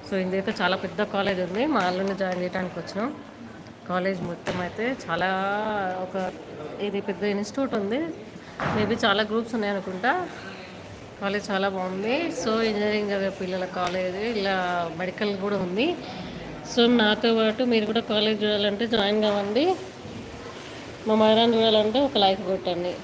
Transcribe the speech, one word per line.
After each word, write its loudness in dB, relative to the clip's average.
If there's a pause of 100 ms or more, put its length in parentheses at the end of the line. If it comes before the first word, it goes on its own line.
So, -4
ఇదైతే 0 (100)
చాలా 4
పెద్ద -2 (100)
కాలేజ్ 0
ఉంది. -2 (100)
మా 4
అల్లుడిని 0
జాయిన్ 0
చేయడానికి -4
వచ్చినాం. -4 (800)
కాలేజ్ 0 (100)
మొత్తం -4 (100)
అయితే -4 (180)
చాలా 0 (760)
ఒక, -10 (720)
ఇది -2
పెద్ద -4 (120)
ఇన్‌స్టిట్యూట్ -2
ఉంది. -2 (800)
Maybe 2
చాలా 4
గ్రూప్స్ -2
ఉన్నాయి 0
అనుకుంటా. -2 (1080)
కాలేజ్ -2
చాలా 2
బాగుంది. -2 (260)
So, 0 (180)
ఇంజనీరింగ్ 0
చదివే 0 (100)
పిల్లల -2 (120)
కాలేజ్, -2 (220)
ఇలా 2 (440)
మెడికల్ -2 (100)
కూడా 0
ఉంది. 0 (840)
So, 6 (160)
నాతో 4 (100)
పాటు 2
మీరు 4
కూడా 2
కాలేజ్ 2
చూడాలంటే 2 (100)
జాయిన్ 4
కావండి. 2 (1400)
మా 4 (100)
మధురాని 8
చూడాలంటే 4 (100)
ఒక 0
లైక్ 4
కొట్టండి. -2